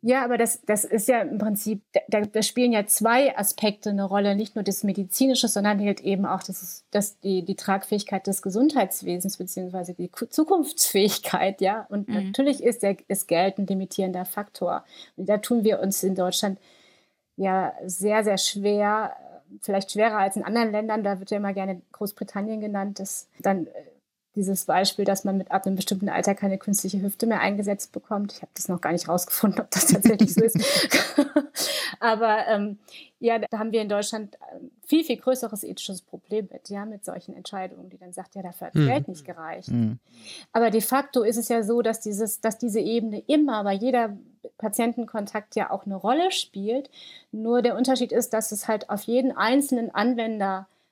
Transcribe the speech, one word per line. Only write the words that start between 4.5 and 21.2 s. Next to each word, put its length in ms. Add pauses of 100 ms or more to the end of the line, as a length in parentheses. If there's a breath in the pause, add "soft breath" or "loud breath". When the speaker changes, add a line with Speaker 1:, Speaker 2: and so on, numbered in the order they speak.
Speaker 1:
nur 80
das 200
Medizinische, 640
sondern 320
halt 220
eben 240
auch 160
das, 480
das, 300
die, 240
die 120
Tragfähigkeit 720
des 160
Gesundheitswesens 960
beziehungsweise 560
die 160
Ku-, 160
Zukunftsfähigkeit, 1400
ja. 280
Und 180
Speaker 2:
Mhm. 80
Speaker 1:
natürlich 480
ist 180
der, 160 (120)
ist 180
Geld 320
ein 80
limitierender 580
Faktor. 580 (340 loud breath)
Und 120
da 80
tun 260
wir 160
uns 220
in 140
Deutschland 420 (800 soft breath)
ja 360 (120)
sehr, 380
sehr 160
schwer, 760 (460)
vielleicht 300
schwerer 260
als 180
in 80
anderen 280
Ländern. 320
Da 160